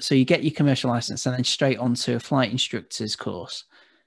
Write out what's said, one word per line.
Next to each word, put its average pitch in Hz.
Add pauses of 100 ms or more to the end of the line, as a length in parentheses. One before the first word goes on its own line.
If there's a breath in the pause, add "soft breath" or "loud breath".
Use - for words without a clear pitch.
so -
you 131
get 165
your 147
commercial 135
license 120
and 127
then 127
straight 135
onto 120
a 117
flight 131
instructor's 110
course. - (420 soft breath)